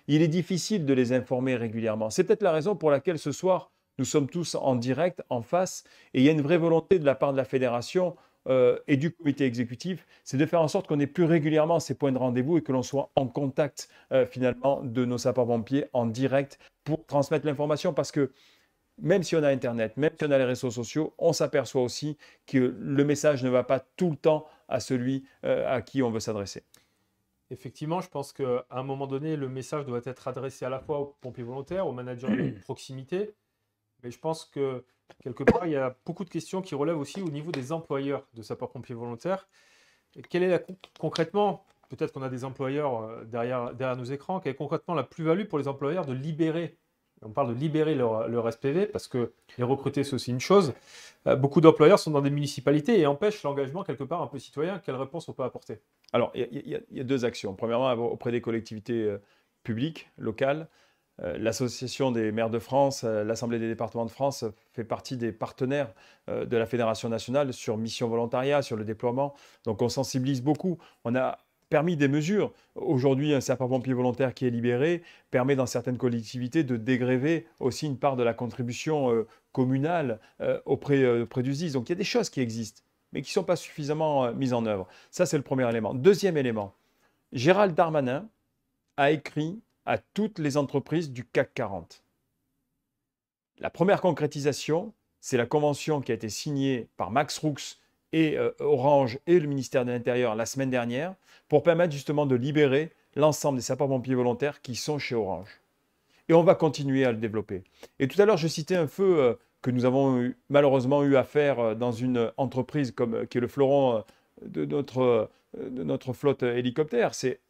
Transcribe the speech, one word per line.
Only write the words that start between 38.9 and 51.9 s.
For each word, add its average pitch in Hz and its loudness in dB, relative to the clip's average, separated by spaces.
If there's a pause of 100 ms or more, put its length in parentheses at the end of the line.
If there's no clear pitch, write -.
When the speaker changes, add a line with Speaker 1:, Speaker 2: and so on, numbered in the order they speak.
Speaker 2:
volontaires. 120 -6 (680)
Et 139 -20
quelle 175 0
est 185 2
la 170 2
con-, 185 -14 (240)
concrètement, 165 -2 (220)
peut-être 143 -6
qu'on 135 -12
a 131 -6
des 127 -8
employeurs, 135 -4
euh, 113 -12
derrière, 120 -4
derrière 127 -4
nos 127 -8
écrans, 143 -6
quelle 139 -4
est - -12
concrètement 156 -6
la 143 -2
plus-value 170 -2
pour 160 -4
les 139 -2
employeurs 147 -4
de 131 -6
libérer, 156 -2 (440)
on 113 -14
parle 117 -2
de 120 -6
libérer 156 2
leur, 117 0
leur 117 0
S 113 -6
P 139 -2
V, 196 0
parce - -6
que 120 -2 (260)
les 123 0
recruter, 135 0
c'est 135 -6
aussi 123 -4
une 127 -2
chose. 185 4 (520)
Euh, 127 4
beaucoup 139 2
d'employeurs 160 10